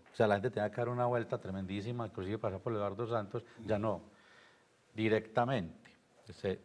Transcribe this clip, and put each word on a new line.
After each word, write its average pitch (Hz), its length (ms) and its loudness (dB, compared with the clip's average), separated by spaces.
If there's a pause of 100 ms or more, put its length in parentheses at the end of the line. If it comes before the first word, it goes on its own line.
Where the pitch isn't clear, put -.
(120)
O - 40 -20
sea, 110 120 6
la 104 80 6
gente 98 140 0
tenga 104 200 0
que - 60 -8
dar 120 120 0
una 123 180 0
vuelta 120 320 0
tremendísima, 98 680 -4
inclusive 98 320 -4
pasar 95 220 -2
por 120 120 -2
Eduardo 101 360 -2
Santos, 110 360 -2 (220)
ya 104 120 2
no, 101 220 0 (920)
directamente 110 960 2 (360)
se, 95 380 -2